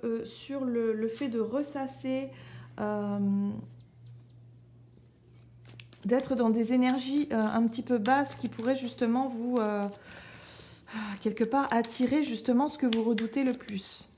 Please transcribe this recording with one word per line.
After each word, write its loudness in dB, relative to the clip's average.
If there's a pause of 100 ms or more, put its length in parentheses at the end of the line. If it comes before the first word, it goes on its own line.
euh, -2
sur -6
le, 2
le 0
fait -2
de 0
ressasser, -2 (500)
euh, 0 (2500)
d'être 2
dans 4
des 2
énergies, 2
euh, 2
un 2
petit -2
peu 2
basses 2
qui -4
pourraient 0
justement 0
vous, -2
euh, 0 (1400)
quelque 2
part 2
attirer 2
justement 2
ce -4
que 0
vous 4
redoutez 0
le 2
plus. -8